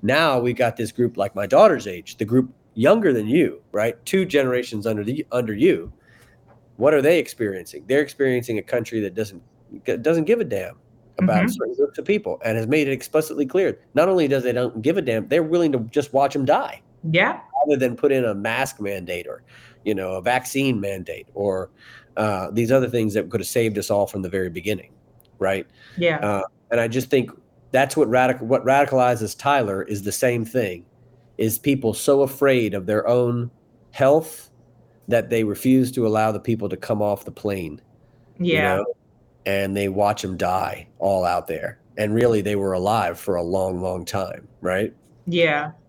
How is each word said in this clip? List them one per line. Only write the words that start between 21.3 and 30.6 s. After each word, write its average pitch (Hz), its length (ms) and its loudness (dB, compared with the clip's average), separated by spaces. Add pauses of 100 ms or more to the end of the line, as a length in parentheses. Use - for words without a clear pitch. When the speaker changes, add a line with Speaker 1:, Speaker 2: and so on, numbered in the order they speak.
Speaker 1:
or, 95 380 -4 (460)
uh, 101 340 -2
these 113 200 0
other 131 160 4
things 110 280 0
that 92 160 -2
could 113 80 -2
have 95 80 -8
saved 113 320 0
us 95 100 -6
all 101 160 2
from 98 160 -8
the 90 80 -6
very 92 220 -4
beginning, 90 400 -8 (480)
right? 95 260 -2 (320)
Speaker 2:
Yeah. 170 220 0
Speaker 1:
Uh, 104 240 -2 (260)
and 117 100 2
I 117 80 2
just 123 220 -4
think 127 220 0 (400)
that's 139 260 2
what 147 120 4
radic-, 127 320 2
what 123 220 0
radicalizes 123 720 2
Tyler 113 460 0
is 101 220 -6
the 101 80 -4
same 120 340 0
thing, 101 400 -4 (540)